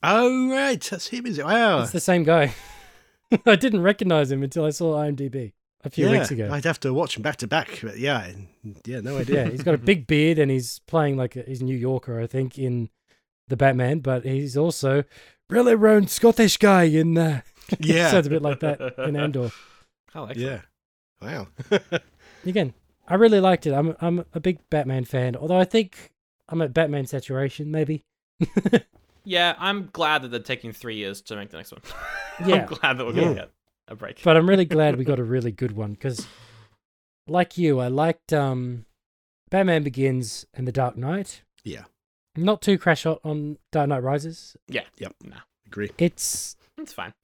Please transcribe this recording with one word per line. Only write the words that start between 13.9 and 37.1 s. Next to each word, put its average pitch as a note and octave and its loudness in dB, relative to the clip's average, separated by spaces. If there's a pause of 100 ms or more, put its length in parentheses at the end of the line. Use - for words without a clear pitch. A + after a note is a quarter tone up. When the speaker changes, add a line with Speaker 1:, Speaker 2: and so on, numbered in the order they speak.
Speaker 2:
but B2+ -2
he's C3+ -4
also C#3+ 0 (440)
really A#3 4
round G#3+ 6
Scottish A3+ 4
guy F#3+ 6
in, D#3+ 4
uh, D#3+ 0 (180)
<laughs> - -4
Speaker 1:
Yeah. D#3+ 4
Speaker 2:
sounds F3 4
a C#3+ -2
bit D#3 0
like C#3+ -2
that D3 -2 (180)
in C3 -4
Andor. C#3 -2 (640)
Speaker 3:
Oh, D3+ -12
excellent. B2 -12
Speaker 1:
Yeah. B2+ -6 (600)
Wow. B2 -12 (220)
<laughs> - -6
Speaker 2:
Again, F3+ -2 (340)
I E3+ -2
really G#3+ 6
liked F#3 2
it. D3 0
I'm, D#3 0
I'm E3+ -2
a E3+ -8
big F3+ -2 (120)
Batman C3+ -2
fan, B2+ -4
although E3 0
I F#3 6
think - -4 (360)
I'm E3 -2
at C#3+ -4
Batman D3 0
saturation, C#3 -6
maybe. D#3 -2 (360)
<laughs> - 0 (440)
Speaker 3:
Yeah, F3 2
I'm G3 -4
glad D3+ 0
that B2+ -14
they're A#2+ -6
taking A#2+ -8
three A2+ -10
years G2 -8
to - -12
make G2+ -12
the E2 -20
next - -18
one. - -20 (320)
<laughs> - -8
Speaker 2:
Yeah. F#3 6
Speaker 3:
I'm A#2+ -2
glad C3+ -2
that C3 -4
we're A#2 -6
gonna E3+ 2
Speaker 1:
Yeah. C#3 0
Speaker 3:
get - -12 (380)
a A2 -16
break. - -16
Speaker 2:
But D#3+ 6
I'm E3 6
really F#3+ 6
glad D3+ 2
we B2+ -2
got C3+ 0
a B2+ -4
really A#2+ -2
good A2+ -6
one, G#2 -8
'cause A#2+ -8 (960)